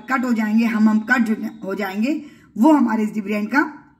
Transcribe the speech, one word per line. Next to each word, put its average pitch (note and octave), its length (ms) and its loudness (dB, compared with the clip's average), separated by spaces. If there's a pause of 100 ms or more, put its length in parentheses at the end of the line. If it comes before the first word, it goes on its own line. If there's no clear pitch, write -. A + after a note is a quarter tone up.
cut C4 160 -2
हो B3 80 -2
जाएंगे, A3 320 0
हम A3 240 2
हम G#3+ 120 2
cut B3 220 0
जो G#3+ 120 0 (280)
हो F#3+ 120 -6
जाएंगे, G3+ 460 -4 (340)
वो B3+ 160 6
हमारे A#3 320 2
इस G#3+ 100 -4
debrand G#3 360 -4
का C#4 120 2 (380)